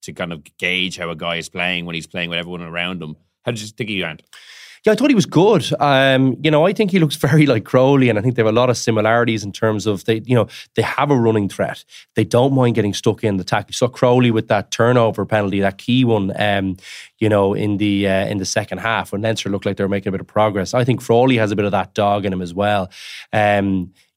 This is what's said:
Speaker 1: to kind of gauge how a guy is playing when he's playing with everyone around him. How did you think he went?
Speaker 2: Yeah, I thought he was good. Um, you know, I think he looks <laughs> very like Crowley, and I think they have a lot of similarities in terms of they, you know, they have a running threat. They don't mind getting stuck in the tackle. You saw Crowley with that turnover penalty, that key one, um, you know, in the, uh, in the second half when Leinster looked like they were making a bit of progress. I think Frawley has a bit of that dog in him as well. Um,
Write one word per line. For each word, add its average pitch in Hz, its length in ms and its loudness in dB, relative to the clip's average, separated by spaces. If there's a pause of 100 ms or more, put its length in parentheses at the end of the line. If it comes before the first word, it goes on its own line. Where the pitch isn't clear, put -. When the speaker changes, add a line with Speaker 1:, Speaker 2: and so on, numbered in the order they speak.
Speaker 1:
to - 120 -16
kind 87 200 -10
of 76 100 -14 (140)
gauge 92 400 -4
how 85 140 -8
a 82 40 -10
guy 85 200 -6
is 82 140 -8
playing 90 360 -6
when 85 80 -10
he's 78 140 -10
playing 85 240 -8
with 85 80 -4
everyone 87 240 -10
around 87 400 -8
him. 78 120 -12 (280)
How 120 80 -4
did 110 100 -8
you 107 60 -14
think 107 240 -10
he 95 100 -4
went? 80 220 -10 (640)
Speaker 2:
Yeah, 214 60 6
I 214 40 4
thought 247 140 2
he 277 60 4
was 180 100 2
good. 185 420 4 (120)
Um, 135 640 4
you 156 80 2
know, 151 160 4
I 208 40 2
think 202 200 0
he 185 80 2
looks 156 160 2
<laughs> - 120 -2
very 147 200 6
like 113 180 0
Crowley, 131 420 4
and 107 120 2
I - 20 -2
think 120 140 0
they 117 60 0
have 110 120 2
a - 20 -2
lot 123 140 4
of 117 80 0
similarities 113 640 0
in 101 80 -10
terms 107 360 -2
of 101 180 -4
they, 113 200 0
you 127 100 2
know, 107 120 2 (280)
they 110 80 2
have 139 260 -2
a 143 80 4
running 110 320 2
threat. - 340 -6 (300)
They 110 100 2
don't 127 300 2
mind 123 220 2
getting 104 180 0
stuck - 300 -2
in 104 140 0
the 87 60 -4
tackle. 104 260 -4
You - 40 -12
saw 123 140 0
Crowley 123 420 2
with 110 200 0
that 104 200 0
turnover 117 560 2
penalty, 101 360 -2
that 98 180 -2
key 127 260 2
one, 104 340 0
um, 98 380 -2 (400)
you 110 120 0
know, 101 260 2
in 104 220 -2
the, 101 300 0
uh, 95 200 0
in 110 100 -4
the 95 80 -4
second 104 320 -4
half 104 340 -4
when 101 100 -6
Leinster 110 280 -4
looked 98 160 -4
like 101 120 -2
they 101 60 -2
were 95 60 -2
making 101 200 -4
a - 20 -4
bit 92 100 -6
of - 60 -14
progress. 104 480 -2
I 127 80 2
think 120 180 0
Frawley 123 360 4
has 107 140 0
a 107 40 -2
bit 101 100 0
of 98 60 0
that 95 240 -4
dog 101 280 0
in 101 80 -2
him 92 120 -4
as 85 100 -10
well. 98 380 -2 (420)
Um, 101 580 0 (260)